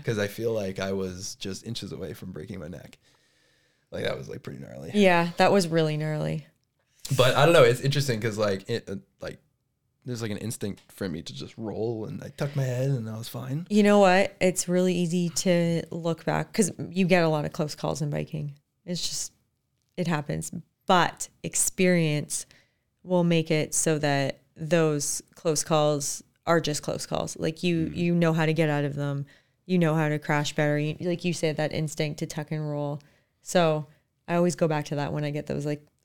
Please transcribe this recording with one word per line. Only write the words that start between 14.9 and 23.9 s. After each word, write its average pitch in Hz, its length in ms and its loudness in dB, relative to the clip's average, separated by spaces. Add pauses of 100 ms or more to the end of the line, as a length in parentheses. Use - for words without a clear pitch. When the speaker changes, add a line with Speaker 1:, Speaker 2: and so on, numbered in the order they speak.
Speaker 2:
easy 175 360 0
to 170 640 2
look 165 320 -4
back 156 300 -2
'cause 190 180 2 (200)
you 185 140 2
get 175 180 6
a 160 60 4
lot 151 160 0
of 156 60 -6
close 151 240 -4
calls 160 260 0
in 147 100 -2
biking. 151 420 -6 (320)
It's 175 220 -6
just, - 240 -6 (680)
it 175 100 0
happens. 156 440 -2 (340)
But - 440 2 (140)
experience 165 1000 0 (580)
will 175 200 2
make 165 260 2
it 151 240 0
so 156 260 2